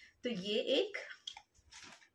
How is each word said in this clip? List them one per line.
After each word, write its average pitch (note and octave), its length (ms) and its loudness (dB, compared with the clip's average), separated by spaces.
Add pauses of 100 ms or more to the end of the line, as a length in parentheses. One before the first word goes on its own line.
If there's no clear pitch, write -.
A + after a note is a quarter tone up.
(240)
तो B3 60 2
ये G#3 300 2
एक, D4 380 4 (1160)